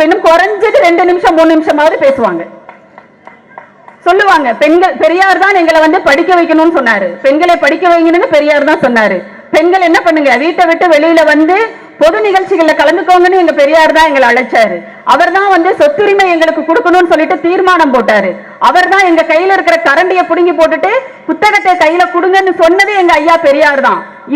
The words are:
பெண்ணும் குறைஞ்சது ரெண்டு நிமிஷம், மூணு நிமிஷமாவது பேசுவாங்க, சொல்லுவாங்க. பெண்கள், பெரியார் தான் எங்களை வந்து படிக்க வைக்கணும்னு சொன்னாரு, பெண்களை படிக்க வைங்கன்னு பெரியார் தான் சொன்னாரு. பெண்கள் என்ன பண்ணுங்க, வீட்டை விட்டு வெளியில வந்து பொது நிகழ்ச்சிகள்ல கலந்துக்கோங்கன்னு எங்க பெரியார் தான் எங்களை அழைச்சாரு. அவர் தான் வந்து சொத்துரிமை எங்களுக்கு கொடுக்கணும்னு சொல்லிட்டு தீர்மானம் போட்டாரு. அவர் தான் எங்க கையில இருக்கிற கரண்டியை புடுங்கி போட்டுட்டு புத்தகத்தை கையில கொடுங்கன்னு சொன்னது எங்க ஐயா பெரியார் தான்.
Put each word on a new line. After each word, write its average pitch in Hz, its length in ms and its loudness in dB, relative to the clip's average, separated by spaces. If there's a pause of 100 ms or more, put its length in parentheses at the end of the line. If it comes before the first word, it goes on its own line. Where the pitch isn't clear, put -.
பெண்ணும் 339 260 0
குறைஞ்சது 392 600 0
ரெண்டு 339 220 0
நிமிஷம், 359 300 0
மூணு 320 160 2
நிமிஷமாவது 311 500 0
பேசுவாங்க, 190 400 -2 (1600)
சொல்லுவாங்க. 349 460 0 (100)
பெண்கள், 330 320 2 (100)
பெரியார் 359 400 0
தான் 392 180 0
எங்களை 320 240 2
வந்து 330 220 0
படிக்க 330 320 0
வைக்கணும்னு 320 380 0
சொன்னாரு, 214 300 -2 (160)
பெண்களை 320 400 2
படிக்க 320 280 -2
வைங்கன்னு 339 440 0
பெரியார் 294 340 0
தான் 302 160 0
சொன்னாரு. 220 320 0 (380)
பெண்கள் 349 320 2
என்ன 339 180 2
பண்ணுங்க, 311 240 0 (140)
வீட்டை 339 220 0
விட்டு 330 280 0
வெளியில 320 300 2
வந்து 311 320 2 (420)
பொது 330 260 2
நிகழ்ச்சிகள்ல 381 540 0
கலந்துக்கோங்கன்னு 359 640 2
எங்க 320 100 0
பெரியார் 311 440 2
தான் 320 120 2
எங்களை 277 220 0
அழைச்சாரு. 233 440 0 (380)
அவர் 339 240 0
தான் 392 160 0
வந்து 349 260 0
சொத்துரிமை 392 540 0
எங்களுக்கு 320 340 -2
கொடுக்கணும்னு 349 460 0
சொல்லிட்டு 320 280 0
தீர்மானம் 349 540 0
போட்டாரு. 208 360 -2 (380)
அவர் 359 200 0
தான் 392 220 0
எங்க 330 120 2
கையில 330 340 0
இருக்கிற 339 280 0
கரண்டியை 349 460 0
புடுங்கி 349 280 0
போட்டுட்டு 320 320 -2 (380)
புத்தகத்தை 392 440 0 (100)
கையில 320 200 0 (120)
கொடுங்கன்னு 370 380 0 (100)
சொன்னது 381 300 2 (100)
எங்க 339 180 2
ஐயா 330 160 0
பெரியார் 294 500 0
தான். 208 160 -2 (340)